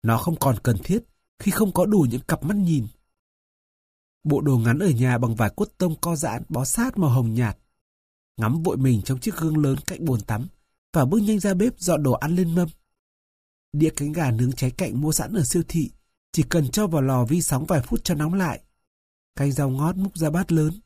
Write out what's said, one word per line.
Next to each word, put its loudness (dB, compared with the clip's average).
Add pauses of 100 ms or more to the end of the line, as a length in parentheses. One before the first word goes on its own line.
Nó 2
không -2
còn 2
cần 2
thiết 0 (340)
khi 0
không 0
có 2
đủ 4
những -4
cặp -2
mắt 0
nhìn. 2 (1400)
Bộ 2
đồ 2
ngắn 2
ở 2
nhà 2
bằng 0
vải 0
cốt -2 (100)
tông -2
co -4
giãn -6
bó -2
sát -2
màu 2
hồng 2
nhạt. -2 (760)
Ngắm -2
vội 0
mình 2
trong -4
chiếc -4
gương 0
lớn 2 (100)
cạnh -8
bồn 0
tắm -6 (440)
và 4
bước 2
nhanh 2
ra 0
bếp 0
dọn 0
đồ 2
ăn -2
lên 0
mâm. 2 (1040)
Đĩa 2
cánh -4
gà 0
nướng 2
cháy -2
cạnh -4
mua 0
sẵn -4
ở 2
siêu 0
thị, -2 (420)
chỉ 2
cần 0
cho 0
vào 0
lò 2
vi 0
sóng -2
vài 2
phút -4
cho -2
nóng -2
lại. -2 (720)
Canh 0
rau 0
ngót 0
múc -2
ra 0
bát 0
lớn. 2